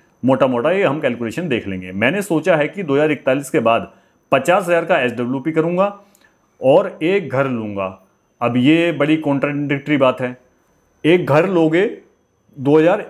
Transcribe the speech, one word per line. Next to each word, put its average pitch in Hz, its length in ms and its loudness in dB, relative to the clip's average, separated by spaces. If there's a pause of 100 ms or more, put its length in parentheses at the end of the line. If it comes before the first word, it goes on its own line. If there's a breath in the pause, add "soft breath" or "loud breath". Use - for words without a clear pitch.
(240 soft breath)
मोटा 131 240 2
मोटा 127 240 0
ये 196 120 0
हम 151 160 0
कैलकुलेशन 120 480 -4
देख 117 200 -4
लेंगे। 92 260 -10
मैंने 127 300 0
सोचा 170 320 0
है 147 120 0
कि 190 160 -10
दो 139 120 -2
हज़ार 151 160 2
इकतालीस 139 380 -4
के 160 120 0
बाद 113 300 0 (400 soft breath)
पचास 170 320 2
हज़ार 170 220 0
का 170 140 2
एसडब्ल्यूपी 123 520 -4
करूंगा 175 420 0 (680 soft breath)
और 151 260 4 (160)
एक 180 260 0
घर 135 180 0
लूंगा। 104 400 -4 (540)
अब 120 160 -2
ये 160 340 4
बड़ी 147 260 0
कॉन्ट्राडिक्टरी 143 800 -2
बात 131 240 2
है, 123 160 -6 (640)
एक 170 220 2
घर 156 220 4
लोगे 170 360 2 (760)
दो 143 200 2
हज़ार 175 320 2